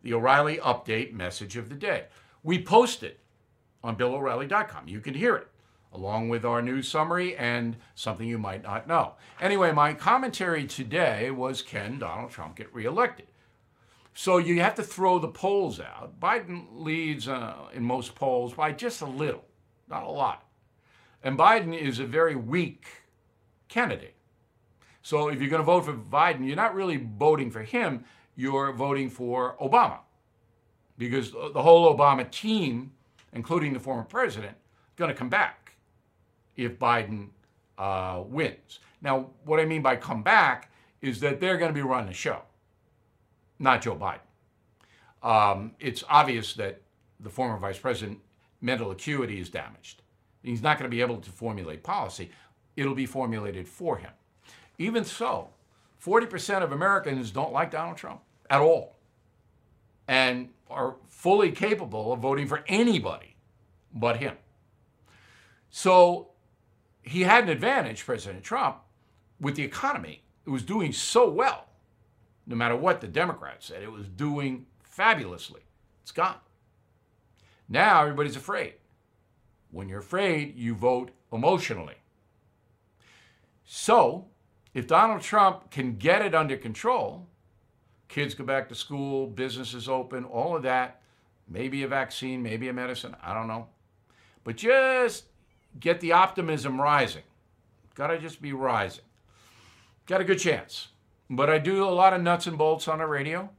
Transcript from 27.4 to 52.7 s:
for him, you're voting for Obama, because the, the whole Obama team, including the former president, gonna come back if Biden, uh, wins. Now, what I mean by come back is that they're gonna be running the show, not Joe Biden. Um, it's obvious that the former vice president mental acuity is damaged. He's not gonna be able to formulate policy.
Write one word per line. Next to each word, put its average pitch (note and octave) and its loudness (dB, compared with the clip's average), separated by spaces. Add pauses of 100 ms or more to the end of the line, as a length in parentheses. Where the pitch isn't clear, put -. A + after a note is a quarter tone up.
for A2 -10
him, C#3 -4 (300)
you're C3+ -2
voting C3+ -2
for B2 -4
Obama, F#3+ 4 (1000)
because B2 -2
the, D3 -10
the C#3 0
whole E3 10
Obama C3+ 6
team, C#3 -2 (420)
including D3+ -2
the B2+ -6
former B2 -6
president, A2 -4 (400)
gonna D#3 -2
come B2+ -6
back - -2 (800)
if A#2+ -4
Biden, G#2+ 0 (480)
uh, F#2 -4
wins. C3 -6 (220)
Now, C3+ -2 (140)
what D#3 2
I D#3+ 4
mean D#3+ -2
by C3 4
come A2+ -6
back F3+ 4 (300)
is B2+ -6
that C#3 0
they're F#3 2
gonna D#3+ 0
be C#3+ -2
running B2 -2
the F#2 -10
show, - -6 (1160)
not B2+ 4
Joe G#2 -4
Biden. E2+ -6 (1040)
Um, G#2+ 4
it's B2 -8
obvious C3+ 4
that G2 -8 (380)
the G#2+ -14
former A#2 -4
vice G2 -8
president G#2+ -6 (420)
mental A#2 -4
acuity A#2 -6
is E2+ -10
damaged. - -14 (420)
He's A#2 -6
not D3+ 2
gonna C3 -8
be A#2+ -2
able A#2+ 0
to F#2 -16
formulate F2+ -10
policy. D#3+ -8 (440)